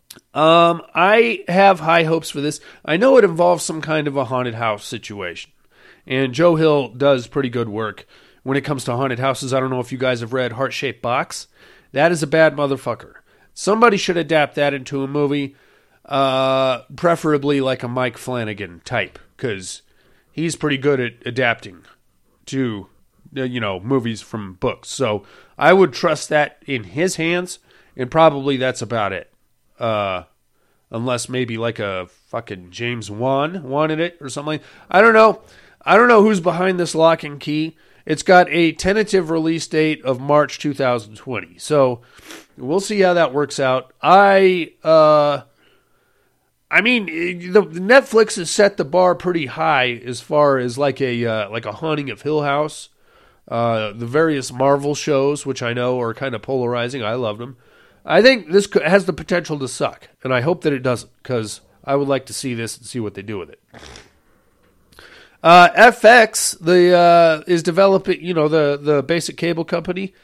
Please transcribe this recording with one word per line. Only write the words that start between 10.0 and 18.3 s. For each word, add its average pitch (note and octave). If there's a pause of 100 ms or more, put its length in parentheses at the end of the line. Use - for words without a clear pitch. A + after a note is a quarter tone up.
have A#2
read B2+
Heart-Shaped B2+
Box. B2+ (460)
That D#3
is E3
a D#3
bad D#3
motherfucker. C3+ (400)
Somebody A3
should F#3
adapt D#3
that C#3+
into C3+
a C3+
movie, C#3+ (480)
uh, C3 (160)
preferably D3
like C3
a B2
Mike B2
Flanagan G#2